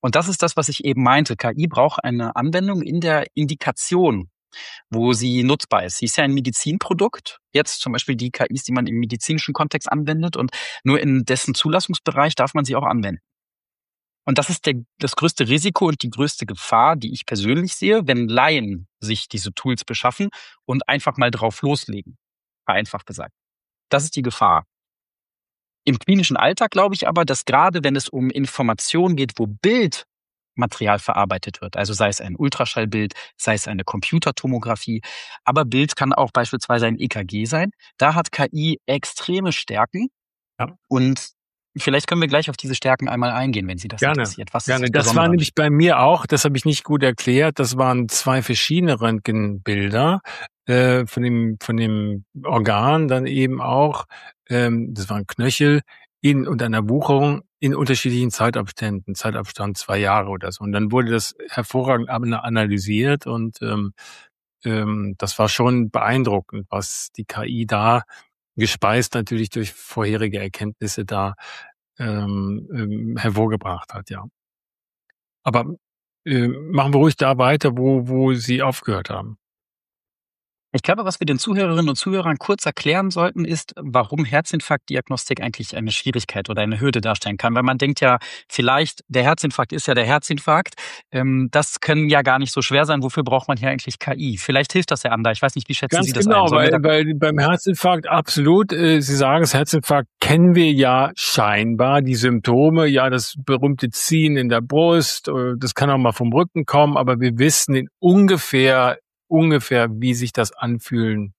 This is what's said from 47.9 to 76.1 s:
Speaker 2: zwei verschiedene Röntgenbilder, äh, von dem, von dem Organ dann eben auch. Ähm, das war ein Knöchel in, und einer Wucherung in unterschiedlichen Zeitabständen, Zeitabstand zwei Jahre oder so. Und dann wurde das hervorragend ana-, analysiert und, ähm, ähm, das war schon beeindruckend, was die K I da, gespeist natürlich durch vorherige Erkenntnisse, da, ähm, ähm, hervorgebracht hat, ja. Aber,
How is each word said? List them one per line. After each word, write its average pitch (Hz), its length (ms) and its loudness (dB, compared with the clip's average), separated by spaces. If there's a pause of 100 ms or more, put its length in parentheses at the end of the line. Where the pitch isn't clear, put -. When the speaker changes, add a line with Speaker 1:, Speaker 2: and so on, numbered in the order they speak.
Speaker 2:
zwei 131 340 0
verschiedene 143 600 0
Röntgenbilder, 107 1200 0 (460)
äh, 127 380 4
von 120 160 -6
dem, 117 400 0
von 120 140 -4
dem 107 500 -2 (180)
Organ 131 640 2
dann 131 200 0
eben 131 340 -2
auch. 131 440 0 (420)
Ähm, 120 460 -2
das 101 160 -8
war 104 80 -4
ein 101 100 -8
Knöchel 147 540 2 (400)
in, 139 260 2
und 123 160 -2
einer 110 240 -2
Wucherung 143 540 2 (180)
in 139 160 0
unterschiedlichen 123 560 0
Zeitabständen, 104 840 -4
Zeitabstand 101 640 -8
zwei - 200 -4
Jahre 101 320 2
oder 95 220 -6
so. 101 120 -12
Und 101 80 -4
dann 104 200 0
wurde 120 200 2
das 113 240 -2 (140)
hervorragend 127 600 -2
ana-, 117 340 -4
analysiert 110 840 0
und, 113 340 -6
ähm, 104 320 -6 (720)
ähm, 107 540 -4
das - 220 -6
war 107 100 4
schon 123 420 2
beeindruckend, 107 800 -2
was - 480 -8
die 107 80 -10
K - 180 -10
I 117 220 -4
da, 113 380 2 (540)
gespeist 110 580 0
natürlich 110 340 -2
durch 110 240 -6
vorherige 107 680 -4
Erkenntnisse, 107 640 -8
da, 98 280 -4 (640)
ähm, 104 720 -4
ähm, 113 440 -6
hervorgebracht 107 760 -2
hat, 98 160 -14
ja. 95 160 -14 (1160)
Aber, 120 320 0 (500)